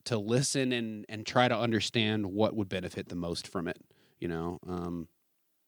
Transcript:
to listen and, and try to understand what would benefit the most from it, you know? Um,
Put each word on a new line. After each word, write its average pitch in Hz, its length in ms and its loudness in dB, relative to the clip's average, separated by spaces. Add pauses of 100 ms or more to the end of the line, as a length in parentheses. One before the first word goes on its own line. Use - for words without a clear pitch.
to 120 140 0
listen 127 540 2
and, 113 360 -2
and 107 180 -8
try 123 220 6
to 120 80 2
understand 107 680 2
what 101 300 2
would 101 120 0
benefit 95 400 -4
the 92 80 -8
most 87 300 -4
from 87 220 -4
it, - 100 -6 (400)
you 87 100 -4
know? 85 380 -4
Um, 87 420 -6 (600)